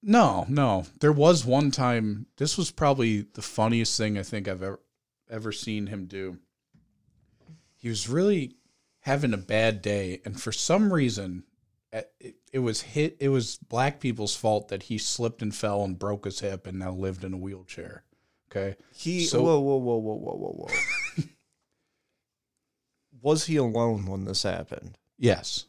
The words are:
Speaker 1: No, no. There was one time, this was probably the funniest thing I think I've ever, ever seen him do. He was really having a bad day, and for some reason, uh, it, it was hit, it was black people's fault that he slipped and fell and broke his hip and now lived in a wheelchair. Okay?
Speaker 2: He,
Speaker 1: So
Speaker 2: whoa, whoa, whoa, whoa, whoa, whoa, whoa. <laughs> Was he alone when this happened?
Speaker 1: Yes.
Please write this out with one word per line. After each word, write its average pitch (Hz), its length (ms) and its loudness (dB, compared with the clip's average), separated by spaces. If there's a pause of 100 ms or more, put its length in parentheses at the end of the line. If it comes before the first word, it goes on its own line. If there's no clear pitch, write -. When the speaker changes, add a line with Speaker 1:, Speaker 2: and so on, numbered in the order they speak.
Speaker 1:
No, 196 460 6
no. 120 380 2 (140)
There 151 120 6
was 151 320 8
one 135 260 4
time, 117 540 0 (140)
this 147 180 -2
was 175 140 -2
probably 117 640 2
the 107 80 -12
funniest 113 560 0
thing 107 180 0
I 98 60 -4
think 101 260 -6
I've 92 140 -6
ever, 98 180 -8 (480)
ever 113 240 -8
seen 104 360 -6
him 98 180 -8
do. 92 320 -10 (1400)
He 120 140 -6
was 107 180 -4
really 170 480 0 (440)
having 135 340 0
a - 20 -4
bad 107 460 0
day, 98 420 -2
and 101 160 -10
for 110 120 -6
some 202 380 2
reason, 101 540 -2 (480)
uh, 110 80 -6 (180)
it, - 180 -20 (140)
it 135 100 -2
was 117 200 0
hit, 156 400 -2
it 139 80 2
was 131 300 0
black 135 420 -2
people's 113 340 -2
fault 107 340 0
that 98 160 -6
he 113 120 -4
slipped 113 460 -4
and 104 120 -4
fell 101 300 -2
and 95 140 -6
broke 104 260 -4
his 98 160 -6
hip 95 260 -6
and 95 120 -8
now 92 140 -6
lived 92 300 -6
in 95 120 -8
a - 20 -8
wheelchair. 92 680 -12 (480)
Okay? 98 280 -4 (160)
Speaker 2:
He, 170 320 -2
Speaker 1:
So 156 160 4
Speaker 2:
whoa, 160 180 6
whoa, 139 160 2
whoa, 123 220 0
whoa, 110 160 -2
whoa, 90 180 -8
whoa, - 340 -8
whoa. - 640 -4
<laughs> - 1900 -20
Was 151 240 2
he 160 120 0
alone 113 500 2
when 95 180 -4
this 95 200 -2
happened? 90 520 -6 (220)
Speaker 1:
Yes. - 500 0